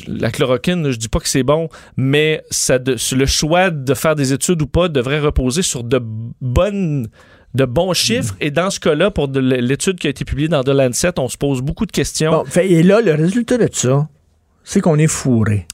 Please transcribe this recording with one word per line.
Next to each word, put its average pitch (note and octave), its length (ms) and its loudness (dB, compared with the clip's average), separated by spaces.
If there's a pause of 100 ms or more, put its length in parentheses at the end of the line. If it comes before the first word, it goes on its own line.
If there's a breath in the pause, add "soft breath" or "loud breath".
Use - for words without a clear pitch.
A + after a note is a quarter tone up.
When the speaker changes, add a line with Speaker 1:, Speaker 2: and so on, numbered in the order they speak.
Speaker 1:
la A2+ 220 -4
chloroquine. C#3+ 600 -2
Je A#2+ 60 -4
dis A2+ 120 -8
pas F3+ 100 -2
que - 80 -8
c'est C3+ 160 0
bon, D#3 260 0 (280 loud breath)
mais D3+ 540 0
ça - 260 0
de, B2+ 180 -2 (200)
le C3 100 2
choix F3 460 2
de C3+ 240 -2
faire D#3 200 0
des C#3 180 0
études E3 280 0
ou C#3+ 60 -2
pas F3 220 0
devrait C#3 300 -2
reposer C#3+ 440 0
sur B2 200 -4
de B2 160 0 (400)
bonnes, D3+ 680 0 (480 soft breath)
de B2+ 100 2
bons E3+ 280 0
chiffres. A3 420 -2
Speaker 2:
Mm. - 80 -6
Speaker 1:
Et C#3+ 80 -2
dans E3+ 180 0
ce F#3+ 100 -8
cas-là, E3 300 2
pour D3 180 -2
de C3+ 120 -2
l-, B2+ 260 2
l'étude C#3+ 320 -2
qui - 100 -6
a C#3 40 0
été - 120 -6
publiée C#3+ 260 -4
dans D3 140 0
The C3 60 -2
Lancet, C3+ 480 2
on B2+ 120 -2
se - 80 -12
pose C#3 240 -2
beaucoup E3 260 -4
de - 40 -10
questions. D#3 400 -2
Speaker 2:
Bon, D3+ 140 0
fait, F3+ 240 0
et E3 140 6
là, F#3+ 180 6
le F3+ 140 4
résultat G#3+ 420 0
de F#3+ 140 2
ça, C#3 360 0 (560)
c'est - 160 0
qu'on D#3 200 2
est D#3 80 4
fourré. G#2+ 640 0